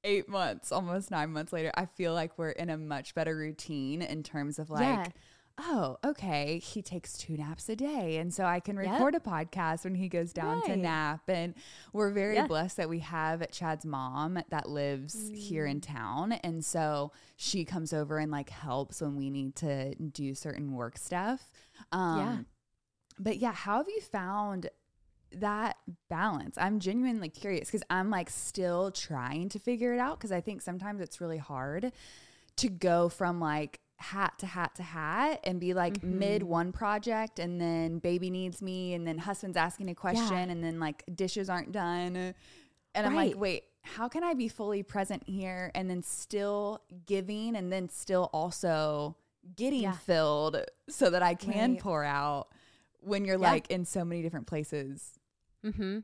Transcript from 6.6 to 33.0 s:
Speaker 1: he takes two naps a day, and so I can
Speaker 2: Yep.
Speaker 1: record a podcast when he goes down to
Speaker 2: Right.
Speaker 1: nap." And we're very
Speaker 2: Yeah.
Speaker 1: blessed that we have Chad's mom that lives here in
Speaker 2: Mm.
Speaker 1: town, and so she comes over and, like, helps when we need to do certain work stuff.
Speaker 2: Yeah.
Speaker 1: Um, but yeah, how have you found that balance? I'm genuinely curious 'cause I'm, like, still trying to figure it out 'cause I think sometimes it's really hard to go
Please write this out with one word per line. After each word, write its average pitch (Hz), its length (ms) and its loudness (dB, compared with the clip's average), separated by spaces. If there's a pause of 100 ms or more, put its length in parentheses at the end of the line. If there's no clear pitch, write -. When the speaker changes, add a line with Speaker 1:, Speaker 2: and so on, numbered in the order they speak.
Speaker 1:
he - 220 -6
takes - 360 -8
two - 180 -4
naps 151 320 -6
a 220 60 -2
day, 226 440 0
and 175 140 -2
so 190 120 0
I 180 160 4
can 202 200 -4
Speaker 2:
Yep. 220 280 4
Speaker 1:
record 294 80 4
a 320 40 2
podcast 165 640 -2
when 185 120 -2
he 185 120 0
goes 170 240 0
down 160 300 0
to 190 140 2
Speaker 2:
Right. - 0 -
Speaker 1:
nap." 160 520 0
And 175 260 0 (380)
we're 208 200 4
very 208 240 2
Speaker 2:
Yeah. 240 60 6
Speaker 1:
blessed 175 340 2
that 170 120 0
we 165 120 -2
have 160 500 0
Chad's 160 340 -4
mom 143 540 -2 (120)
that 151 180 -2
lives 147 680 -2
here 196 320 -2
in 143 140 0
Speaker 2:
Mm. - 20 -12
Speaker 1:
town, 135 500 -2
and 165 320 -2
so 151 460 0 (260)
she - 280 -2
comes 165 280 -2
over 151 260 0
and, 151 120 0
like, 143 200 -4
helps 139 500 -4
when 147 160 -2
we 139 140 -2
need 139 260 -2
to 139 400 0
do 143 380 -4
certain 143 400 -4
work 120 220 -4
stuff. 202 540 -2 (580)
Speaker 2:
Yeah. 165 300 2
Speaker 1:
Um, - 80 -8 (720)
but 202 200 0
yeah, 233 140 2
how 202 260 0
have 320 100 0
you 427 140 -2
found 196 680 -2 (640)
that 208 440 0 (320)
balance? 175 500 0
I'm 202 220 2
genuinely 214 500 0
curious 190 400 -2
'cause 208 200 0
I'm, 185 200 4
like, 190 200 0
still 180 640 0
trying 143 580 -2
to - 100 -8
figure 240 340 2
it 240 60 2
out 277 200 0
'cause 208 120 -2
I 180 100 2
think 196 200 -6
sometimes 190 400 -4
it's - 180 -8
really 165 180 -2
hard 147 540 -2 (640)
to 262 120 4
go 175 400 6